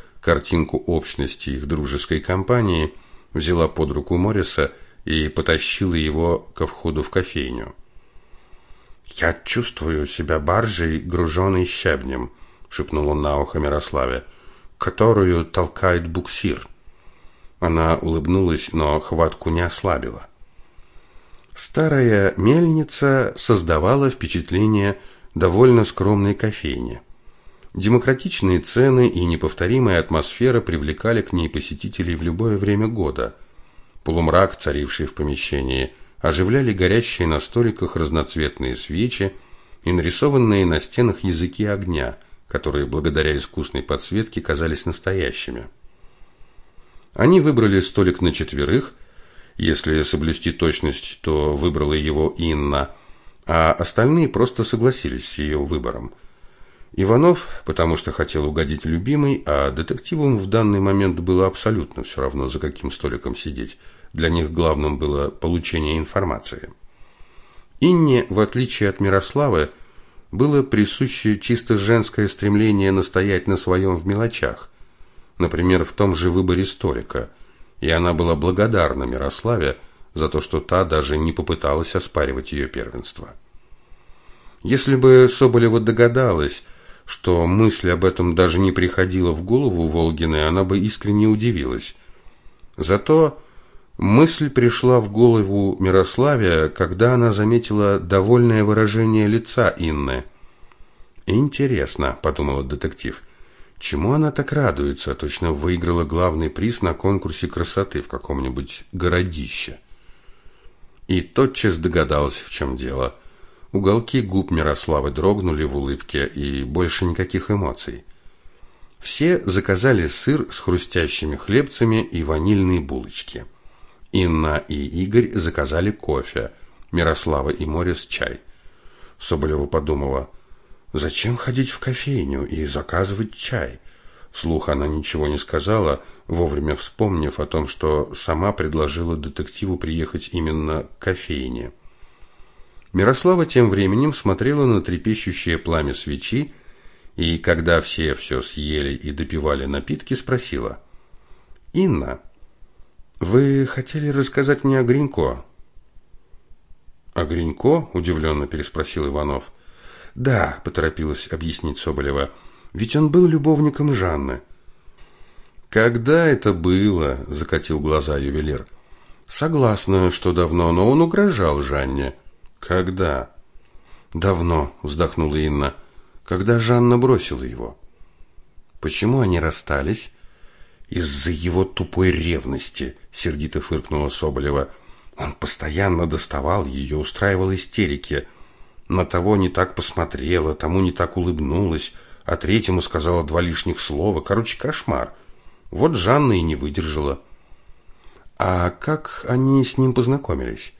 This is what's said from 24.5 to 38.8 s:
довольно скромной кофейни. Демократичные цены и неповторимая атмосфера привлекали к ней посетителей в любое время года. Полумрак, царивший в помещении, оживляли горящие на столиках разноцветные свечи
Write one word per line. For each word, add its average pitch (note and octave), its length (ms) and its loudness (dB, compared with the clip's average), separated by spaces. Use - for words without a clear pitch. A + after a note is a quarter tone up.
довольно G#2 520 6
скромной G2+ 480 2
кофейни. B1 640 -6
Демократичные A2+ 880 2
цены B2+ 480 4
и F2 160 0
неповторимая F2+ 760 0
атмосфера A2 600 0
привлекали F2 640 -2
к - 100 -14
ней E2 160 0
посетителей E2+ 640 -6
в D#2 80 -6
любое G2 360 0
время G2+ 300 2
года. C#2+ 480 -4
Полумрак, E2+ 540 2
царивший D2 480 -4
в - 80 -10
помещении, C2 800 -4
оживляли G2+ 560 2
горящие F#2 520 2
на D#2 140 2
столиках A2+ 560 -2
разноцветные D2 800 -2
свечи G2 560 -2